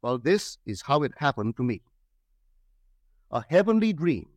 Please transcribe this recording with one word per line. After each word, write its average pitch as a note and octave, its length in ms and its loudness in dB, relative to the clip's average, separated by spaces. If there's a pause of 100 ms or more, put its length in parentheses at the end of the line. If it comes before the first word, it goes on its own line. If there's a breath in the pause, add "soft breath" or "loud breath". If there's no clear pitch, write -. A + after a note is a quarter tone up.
Well, B2 160 -2
this E3 460 0
is G#2 180 -10
how D3 200 0
it C3+ 140 -2
happened A#2 400 -2
to B2 80 -2
me. A#2+ 180 -4 (1500)
A A#2+ 160 -4
heavenly G#3+ 440 4
dream D3+ 440 -2